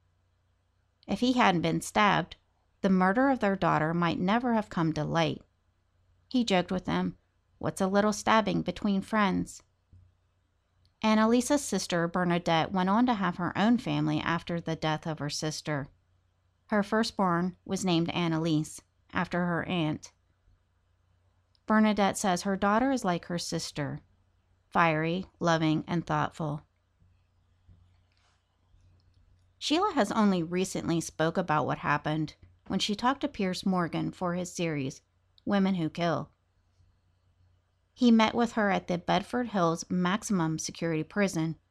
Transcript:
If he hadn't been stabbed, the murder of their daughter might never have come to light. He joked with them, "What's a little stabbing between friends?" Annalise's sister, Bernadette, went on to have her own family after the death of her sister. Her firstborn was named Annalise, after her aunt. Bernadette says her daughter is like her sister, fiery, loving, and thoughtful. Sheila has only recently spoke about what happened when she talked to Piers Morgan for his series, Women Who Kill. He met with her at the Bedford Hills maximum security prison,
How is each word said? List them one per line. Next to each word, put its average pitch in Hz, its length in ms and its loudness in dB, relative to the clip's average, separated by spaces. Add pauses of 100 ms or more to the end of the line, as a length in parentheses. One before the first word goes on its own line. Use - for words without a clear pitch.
(1080)
If 196 120 -4
he 247 140 2
hadn't 202 280 4
been 165 200 0
stabbed, 185 560 0 (440)
the - 80 2
murder 190 400 4
of 254 100 0
their 196 180 0
daughter 156 360 2
might 170 260 0
never 233 340 2
have 214 160 0
come 160 240 0
to 151 100 -2
light. 147 380 0 (880)
He 247 160 2
joked 180 260 2
with 185 140 -2
them, 180 320 -2 (400)
"What's - 240 -4
a 190 60 2
little 202 260 2
stabbing 208 480 2
between 196 400 -2
friends?" 185 600 -2 (1400)
Annalise's 233 600 2
sister, 175 420 -2
Bernadette, 175 640 0
went 185 180 0
on 226 180 4
to 247 80 2
have 180 200 -2
her 175 220 -4
own 226 200 4
family 151 440 0
after 170 400 -4
the 160 160 -4
death 156 280 -4
of 160 140 -6
her 147 100 -6
sister. 151 600 -6 (800)
Her 208 160 0
firstborn 185 840 0
was 190 180 -4
named 170 280 2
Annalise, 160 720 -2 (300)
after 180 340 -2
her 170 220 -2
aunt. 160 460 -4 (1500)
Bernadette 214 520 4
says 180 260 0
her 196 120 -2
daughter 214 360 2
is 254 120 -2
like 180 220 -2
her 175 120 -6
sister, 147 640 -6 (680)
fiery, 165 560 0 (140)
loving, 160 480 2
and 170 180 -4
thoughtful. 151 580 -4 (3000)
Sheila 359 320 2
has 214 200 2
only 202 280 4
recently 175 600 -2
spoke 160 360 -2
about 151 280 0
what 139 140 -4
happened 151 560 -4 (320)
when 196 120 -4
she 208 160 -2
talked 240 260 -2
to 294 60 -4
Piers 185 380 -4
Morgan 175 440 -2
for 175 240 -4
his 180 200 -8
series, 147 480 -4 (420)
Women 190 320 2
Who 160 140 0
Kill. 165 420 -2 (1600)
He 240 160 4
met 220 240 6
with 233 200 0
her 202 180 2
at 180 160 -2
the 175 100 -2
Bedford 202 520 -2
Hills 170 400 0
maximum 180 680 -2
security 165 440 -4
prison, 165 540 -2 (140)